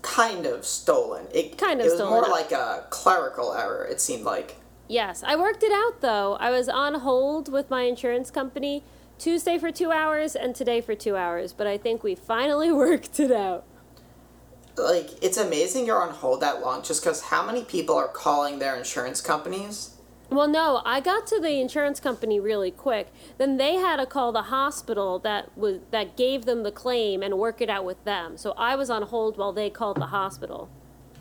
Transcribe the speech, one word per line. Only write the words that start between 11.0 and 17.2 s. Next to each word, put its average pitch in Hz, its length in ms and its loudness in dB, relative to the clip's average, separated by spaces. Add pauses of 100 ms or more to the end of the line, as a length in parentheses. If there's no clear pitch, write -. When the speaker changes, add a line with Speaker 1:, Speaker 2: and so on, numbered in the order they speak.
Speaker 2:
hours, 175 380 -2
but 208 140 -4
I 202 100 -2
think 226 260 -2
we 196 120 -2
finally 294 560 0
<laughs> - 20 4
worked 285 460 2
it 269 120 6
out. 196 320 0 (1120)
Speaker 1:
Like, - 460 0
it's 190 140 2
amazing 185 480 0
you're 214 160 2
on 170 80 -2
hold 131 320 0
that 135 200 0
long, 131 220 -4
just - 180 -2
'cause 160 200 0